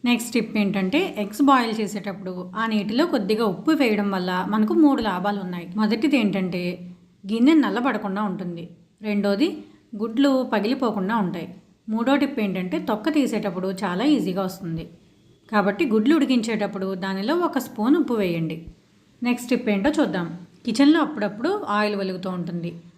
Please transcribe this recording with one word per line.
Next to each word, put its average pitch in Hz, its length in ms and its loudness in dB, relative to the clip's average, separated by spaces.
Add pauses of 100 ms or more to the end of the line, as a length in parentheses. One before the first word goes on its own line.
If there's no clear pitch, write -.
నెక్స్ట్ 233 260 0
టిప్ 220 260 0
ఏంటంటే, 196 400 0 (220)
ఎగ్స్ 202 260 -2
బాయిల్ 240 320 4
చేసేటప్పుడు 190 520 -6 (280)
ఆ - 100 0
నీటిలో 214 420 2
కొద్దిగా 214 380 0
ఉప్పు 311 300 0
వేయడం 208 340 2
వల్ల 185 160 -2 (220)
మనకు 214 220 2 (100)
మూడు 269 240 4
లాభాలు 196 360 -2
ఉన్నాయి. 175 220 -8 (140)
మొదటిది 233 420 2
ఏంటంటే, 185 400 0 (680)
గిన్నె 240 240 6 (100)
నల్లబడకుండా 208 680 -2
ఉంటుంది. 170 340 -8 (440)
రెండోది, 202 400 2 (520)
గుడ్లు 233 320 2 (220)
పగిలిపోకుండా 214 600 0 (100)
ఉంటాయి. 175 240 -4 (440)
మూడో 240 300 2
టిప్ 277 240 -4
ఏంటంటే, 180 300 -4 (140)
తొక్క 220 280 -2
తీసేటప్పుడు 196 520 -2 (140)
చాలా 185 200 0 (120)
ఈజీగా 190 320 -2
వస్తుంది. 165 380 -6 (640)
కాబట్టి 202 420 2
గుడ్లు 226 240 4
ఉడికించేటప్పుడు 214 680 0 (180)
దానిలో 196 300 -2 (120)
ఒక 339 100 -2 (100)
స్పూన్ 247 340 2
ఉప్పు 240 220 0
వేయండి. 165 340 -2 (640)
నెక్స్ట్ 240 300 -2
టిప్ 220 240 0
ఏంటో 202 140 2 (100)
చూద్దాం. 185 280 0 (380)
కిచెన్లో 277 400 6
అప్పుడప్పుడు 214 440 -4 (280)
ఆయిల్ 208 240 0
ఒలుగుతూ 185 360 -6
ఉంటుంది. 170 320 -6 (280)